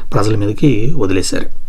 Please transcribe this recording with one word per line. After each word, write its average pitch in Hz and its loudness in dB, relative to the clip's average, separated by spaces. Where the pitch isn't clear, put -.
ప్రజల 107 0
మీదకి 110 0
వదిలేశారు. 95 0